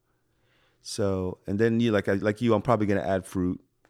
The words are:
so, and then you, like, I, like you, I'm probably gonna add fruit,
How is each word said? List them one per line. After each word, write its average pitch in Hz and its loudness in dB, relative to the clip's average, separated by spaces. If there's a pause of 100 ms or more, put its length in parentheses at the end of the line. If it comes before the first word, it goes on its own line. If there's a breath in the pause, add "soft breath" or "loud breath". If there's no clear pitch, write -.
(800)
so, 95 -4
and 98 -2
then 113 2
you, 117 2
like, 98 2
I, 101 2
like 104 -2
you, 117 2
I'm 104 2
probably 107 0
gonna 98 0
add 90 -2
fruit, 90 -2 (280)